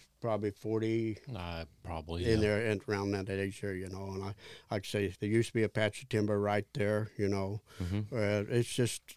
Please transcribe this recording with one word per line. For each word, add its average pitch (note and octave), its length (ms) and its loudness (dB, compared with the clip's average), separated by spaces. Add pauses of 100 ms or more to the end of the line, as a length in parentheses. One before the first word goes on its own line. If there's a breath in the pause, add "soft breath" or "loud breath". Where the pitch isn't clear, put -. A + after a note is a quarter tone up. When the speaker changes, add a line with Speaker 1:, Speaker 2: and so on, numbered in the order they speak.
(200)
Speaker 1:
probably G#2+ 320 0
forty A2 680 0 (160)
Speaker 2:
Uh, F2 300 -6 (180)
probably, E2 480 -4
Speaker 1:
in A2 100 6
Speaker 2:
yeah. G#2+ 80 4
Speaker 1:
there G#2 180 2
and G#2 220 0
around G2+ 240 0
that F#2+ 180 -2
age G2 320 -2
there, G2+ 120 -4
you F#2 140 -6
know. F#2+ 260 -8
And F#2+ 80 -6
I, G2 120 -6 (360 loud breath)
like G#2 140 -2
I - 20 -12
say, G2+ 320 0
there G#2 120 -2
used A2+ 180 4
to - 60 -12
be A2+ 100 4
a G2+ 40 2
patch G#2+ 340 0
of - 80 -16
timber G#2 280 2
right G2+ 360 2
there, G#2 440 0
you G2+ 100 2
know. G2 340 -2 (200 loud breath)
Speaker 3:
Mm-hmm. G#2 340 -2
Speaker 1:
Uh, G#2 400 2
it's A#2+ 160 2
just, - 300 0 (140)